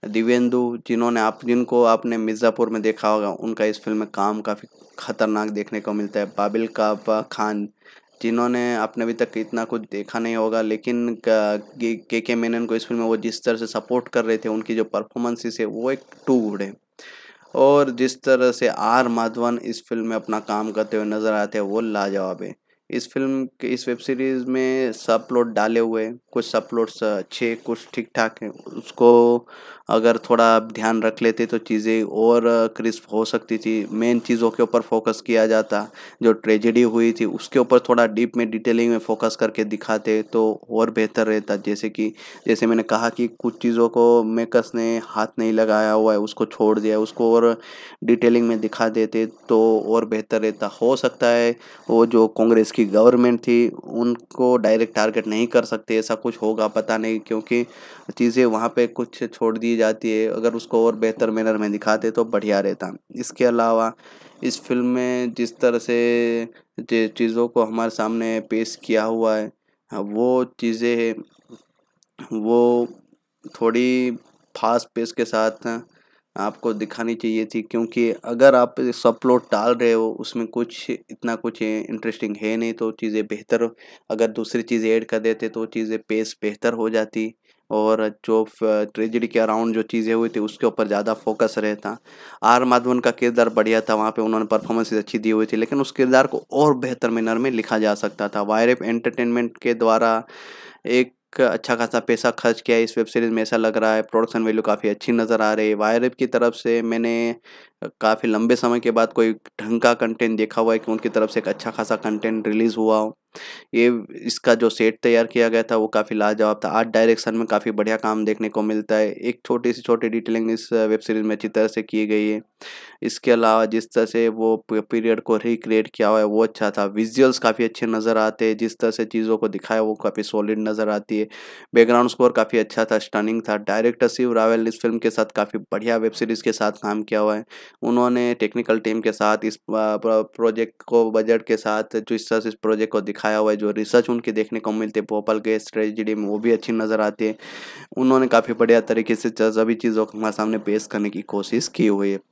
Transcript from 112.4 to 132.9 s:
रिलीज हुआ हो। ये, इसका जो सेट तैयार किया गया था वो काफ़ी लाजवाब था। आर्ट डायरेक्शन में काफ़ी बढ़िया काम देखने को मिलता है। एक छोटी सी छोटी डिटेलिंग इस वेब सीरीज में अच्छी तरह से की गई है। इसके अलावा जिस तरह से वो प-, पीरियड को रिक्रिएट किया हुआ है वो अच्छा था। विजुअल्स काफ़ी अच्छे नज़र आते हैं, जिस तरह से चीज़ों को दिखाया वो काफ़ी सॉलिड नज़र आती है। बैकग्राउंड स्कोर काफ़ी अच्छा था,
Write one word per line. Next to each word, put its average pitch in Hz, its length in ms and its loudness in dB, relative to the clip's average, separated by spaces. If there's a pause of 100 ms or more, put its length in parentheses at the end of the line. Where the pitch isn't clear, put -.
रिलीज 110 300 0
हुआ 110 200 2
हो। 107 200 -4 (580)
ये, 120 360 4
इसका - 440 0
जो 113 140 2
सेट 110 340 0
तैयार 117 240 4
किया 117 220 2
गया 113 140 2
था 113 120 -2
वो 110 120 2
काफ़ी 107 280 -2
लाजवाब 107 500 0
था। 92 40 -2
आर्ट 110 180 0
डायरेक्शन 113 480 2
में 113 120 -2
काफ़ी 110 240 0
बढ़िया 107 260 -2
काम 110 280 -2
देखने 107 240 -2
को 110 120 -4
मिलता 107 340 -2
है। 107 180 2
एक - 320 -6
छोटी 120 280 0
सी 120 80 -8
छोटी 117 280 0
डिटेलिंग 113 420 -2
इस 113 220 -6
वेब 110 260 2
सीरीज 110 240 -2
में 107 120 -2
अच्छी 107 120 -8
तरह 110 200 2
से 107 140 -4
की 107 240 -2
गई 107 220 0
है। 107 140 -2 (600)
इसके - 280 -2
अलावा 113 340 4
जिस 113 200 -2
तरह 113 200 0
से 117 240 0
वो 110 420 0
प-, - 20 -4
पीरियड 110 480 0
को 113 160 0
रिक्रिएट 110 580 0
किया 107 120 0
हुआ 110 120 4
है 107 60 2
वो 107 180 2
अच्छा 107 280 0
था। 101 140 -2
विजुअल्स 110 540 2
काफ़ी 117 260 2
अच्छे 113 200 -4
नज़र 110 320 0
आते 110 280 0
हैं, 110 120 0
जिस 110 220 -4
तरह 113 120 2
से 110 140 -2
चीज़ों 110 320 -2
को 110 100 -2
दिखाया 104 340 -2
वो 110 140 -2
काफ़ी 107 280 -4
सॉलिड 110 360 -2
नज़र 107 300 -2
आती 104 300 -2
है। 107 80 -2 (480)
बैकग्राउंड 120 340 6
स्कोर 123 220 4
काफ़ी 117 280 2
अच्छा 110 260 0
था, 110 140 0